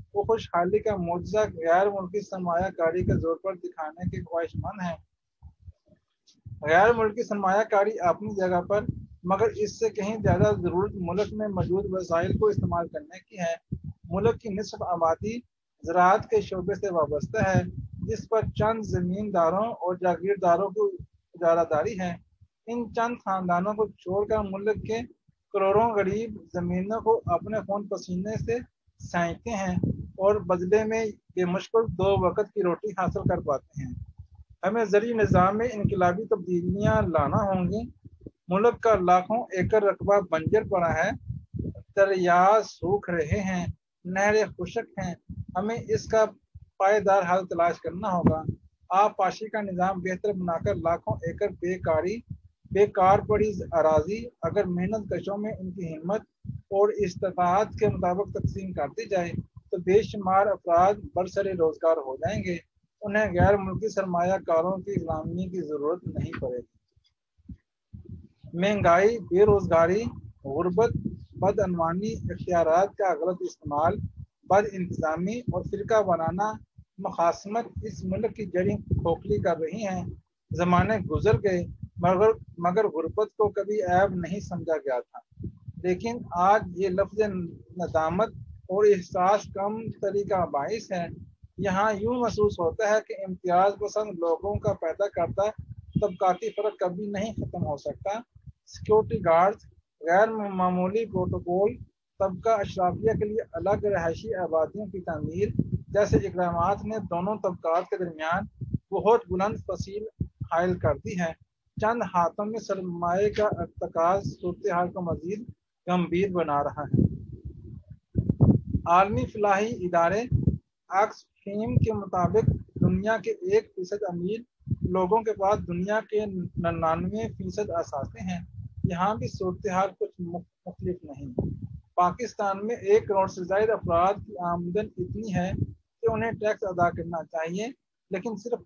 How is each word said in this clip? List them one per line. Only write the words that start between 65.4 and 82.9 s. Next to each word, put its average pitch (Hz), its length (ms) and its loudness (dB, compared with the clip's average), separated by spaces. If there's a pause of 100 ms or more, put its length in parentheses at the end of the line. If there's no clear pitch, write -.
की 180 180 -6
जरूरत 151 460 -4
नहीं 147 240 -6
पड़ेगी। 123 400 -8 (1800)
महंगाई, 196 680 6
बेरोजगारी, 185 800 4 (440)
गुर्बत, 180 440 2 (460)
बदअनवानी, 185 680 0
इख्तियारात 180 880 2
का 190 200 0
गलत 180 280 -2
इस्तेमाल, 160 560 -2 (520)
बदइंतजामी 185 920 0 (120)
और 185 100 -4
फिरका 208 400 0
बनाना 180 480 0 (500)
मुखासमत 190 720 -2 (140)
इस - 200 -10
मुल्क 202 280 -2
की 220 140 -8
जड़ें 190 300 0
खोखली 170 640 -2
कर 170 180 0
रही 165 260 -4
हैं। 185 220 -4 (460)
जमाने 180 520 4
गुजर 156 360 2
गए, 180 260 0 (340)
मगर, 190 340 6 (280)
मगर 185 280 2
गुर्बत 160 480 -2